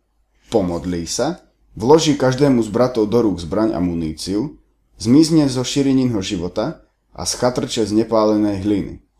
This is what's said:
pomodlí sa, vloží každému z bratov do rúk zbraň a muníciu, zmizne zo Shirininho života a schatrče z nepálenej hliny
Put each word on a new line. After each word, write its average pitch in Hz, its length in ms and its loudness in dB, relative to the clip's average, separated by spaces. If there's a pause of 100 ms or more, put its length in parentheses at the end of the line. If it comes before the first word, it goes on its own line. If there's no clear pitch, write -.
(540)
pomodlí 87 560 -2
sa, 151 320 -4 (320)
vloží 151 400 4
každému 131 480 2
z 107 80 -4
bratov 113 400 0
do 117 160 2
rúk 87 160 -2
zbraň 95 320 -2
a 85 80 -4
muníciu, 87 800 -4 (400)
zmizne 151 480 4
zo 123 160 -4
Shirininho 131 560 0
života 101 640 -6 (240)
a - 160 -12
schatrče 123 640 -2
z 110 160 2
nepálenej 107 560 0
hliny 95 400 -4 (180)